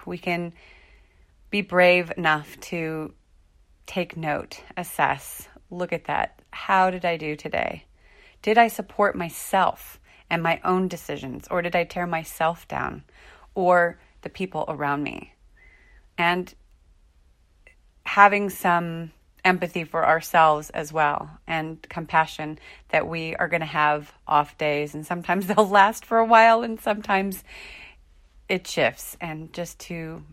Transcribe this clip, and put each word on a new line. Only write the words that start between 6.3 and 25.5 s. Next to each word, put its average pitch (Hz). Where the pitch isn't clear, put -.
How 185
did 180
I 170
do 151
today? -
Did 214
I 233
support 202
myself -
and 170
my 165
own 185
decisions, 143
or 180
did 170
I 175
tear 175
myself 165
down -
or 175
the -
people 185
around 143
me? -
And 175
having 202
some 170
empathy 175
for 156
ourselves 156
as 151
well, 151
and 160
compassion 160
that 156
we 160
are 175
gonna 165
have 151
off 147
days, 147
and 151
sometimes 180
<laughs> -
they'll 208